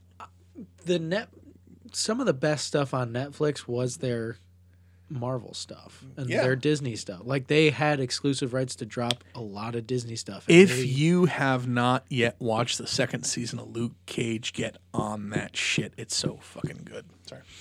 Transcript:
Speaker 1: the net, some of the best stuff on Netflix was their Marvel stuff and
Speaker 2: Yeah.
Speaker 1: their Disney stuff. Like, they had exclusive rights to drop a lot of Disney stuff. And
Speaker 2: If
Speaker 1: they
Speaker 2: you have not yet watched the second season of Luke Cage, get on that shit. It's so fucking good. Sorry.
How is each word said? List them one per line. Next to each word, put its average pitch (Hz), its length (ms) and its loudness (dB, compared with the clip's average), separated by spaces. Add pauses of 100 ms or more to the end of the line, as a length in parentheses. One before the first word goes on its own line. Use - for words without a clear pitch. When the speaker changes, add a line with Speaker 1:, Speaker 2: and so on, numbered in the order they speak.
(840)
Speaker 1:
the 175 140 2
net, 175 300 -4 (640)
some - 260 -2
of 269 60 0
the 180 80 4
best 151 340 0
stuff 143 260 0
on 127 180 0
Netflix 139 560 -2
was 123 300 -2
their 117 400 -4 (720)
Marvel 127 440 -6
stuff - 520 -14 (100)
and 127 140 -6
Speaker 2:
Yeah. 208 140 2
Speaker 1:
their 131 120 4
Disney 139 400 0
stuff. 95 300 -10
Like, 135 220 -2
they 151 240 6
had 147 280 2
exclusive 135 540 0
rights 131 240 -2
to - 80 -8
drop 120 380 -4 (120)
a 123 60 -8
lot 107 340 -8
of 117 100 -6
Disney 117 300 -4
stuff. 101 320 -12
And 165 80 10
Speaker 2:
If 185 140 12
Speaker 1:
they 127 140 0
Speaker 2:
you 156 420 4
have 135 420 2
not 123 420 2
yet 117 300 0
watched 120 380 0
the 117 100 -8
second 123 380 -2
season 120 340 -4
of 113 160 -12
Luke 117 160 -4 (140)
Cage, 117 480 -4
get - 240 -6 (160)
on 107 380 -4
that 101 260 -4
shit. - 400 -2
It's - 180 -8
so - 260 -2
fucking - 440 -10
good. - 200 -14 (220)
Sorry. 131 140 -18 (200)